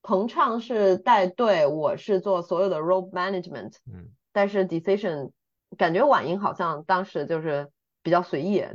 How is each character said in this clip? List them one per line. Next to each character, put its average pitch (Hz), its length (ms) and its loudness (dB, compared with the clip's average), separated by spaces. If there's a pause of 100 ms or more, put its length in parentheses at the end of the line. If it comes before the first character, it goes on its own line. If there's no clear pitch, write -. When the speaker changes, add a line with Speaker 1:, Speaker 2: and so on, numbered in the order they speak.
Speaker 1:
彭 196 260 -2
畅 240 320 0
是 208 380 2
带 214 280 4
队， 180 400 2
我 151 300 0
是 196 240 -2
做 190 200 0
所 175 220 -2
有 202 60 2
的 170 100 -2
road 180 320 0
management。 180 640 -6 (180)
Speaker 2:
嗯。 87 180 -18 (200)
Speaker 1:
但 202 180 2
是 196 200 0
decision， 170 640 -2 (440)
感 165 180 2
觉 226 120 4
婉 170 220 2
莹 180 100 -2
好 202 140 -2
像 160 320 -4
当 185 200 0
时 151 220 -6
就 160 140 -2
是 143 300 -4 (320)
比 165 80 -4
较 175 120 4
随 170 200 -4
意， 190 220 0 (100)